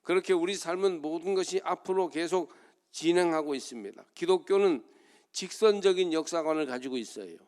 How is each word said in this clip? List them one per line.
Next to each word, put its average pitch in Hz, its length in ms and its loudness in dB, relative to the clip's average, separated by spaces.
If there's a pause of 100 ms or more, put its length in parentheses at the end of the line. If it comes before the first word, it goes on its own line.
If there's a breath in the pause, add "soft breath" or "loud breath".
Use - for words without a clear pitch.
그렇게 185 320 0
우리 180 220 0
삶은 180 460 -2
모든 165 320 -4
것이 185 300 -2
앞으로 180 460 -2
계속 165 440 -2 (380 soft breath)
진행하고 160 640 2
있습니다. 117 480 -12 (100)
기독교는 185 720 2 (480 soft breath)
직선적인 190 800 2
역사관을 156 520 -2
가지고 127 320 -6
있어요. 98 400 -10 (100)